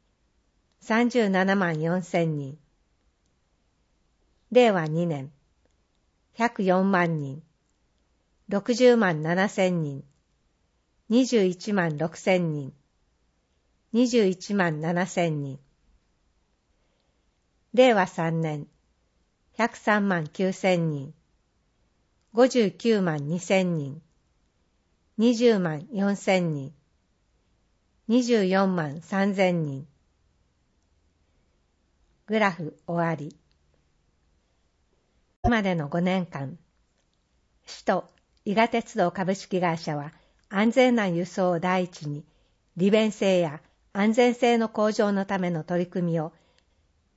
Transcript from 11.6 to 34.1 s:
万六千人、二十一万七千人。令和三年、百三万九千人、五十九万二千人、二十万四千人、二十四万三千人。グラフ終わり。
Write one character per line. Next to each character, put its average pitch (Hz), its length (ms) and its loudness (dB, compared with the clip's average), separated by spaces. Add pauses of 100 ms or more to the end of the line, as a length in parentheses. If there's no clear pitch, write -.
万 170 240 0
六 156 120 -2
千 175 440 0
人、 139 200 -8 (1200)
二 240 140 4
十 226 220 2
一 185 240 -4
万 170 300 0
七 175 240 -2
千 165 340 -2
人。 139 180 -10 (2250)
令 247 220 6
和 185 120 2
三 165 340 -2
年、 151 260 -4 (880)
百 226 200 -2
三 208 320 0
万 170 180 -2
九 190 260 -2
千 175 380 0
人、 143 240 -10 (1160)
五 247 160 4
十 233 220 2
九 220 300 0
万 151 280 -2
二 175 100 -4
千 185 380 0
人、 143 240 -8 (1160)
二 233 180 4
十 226 240 4
万 165 340 -4
四 202 240 -2
千 180 380 0
人、 139 180 -8 (1300)
二 240 160 2
十 233 240 2
四 190 280 2
万 160 260 -6
三 196 340 -2
千 180 300 0
人。 135 220 -8 (2500)
グ 220 120 -2
ラ 202 120 2
フ 165 260 -12 (100)
終 170 200 -2
わ 165 80 -2
り。 147 220 -12 (2000)